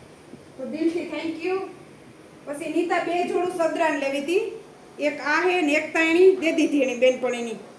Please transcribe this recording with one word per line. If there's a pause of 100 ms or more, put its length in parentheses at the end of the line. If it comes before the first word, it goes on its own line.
(580)
તો
દિલથી
thank
you. (840)
પછી
નીતા
બે
જોડું
સદરાને
લેવી
હતી. (520)
એક
આ
હે
ને
એક
તાણી
દે
દીધી
એની
બેનપણીની. (280)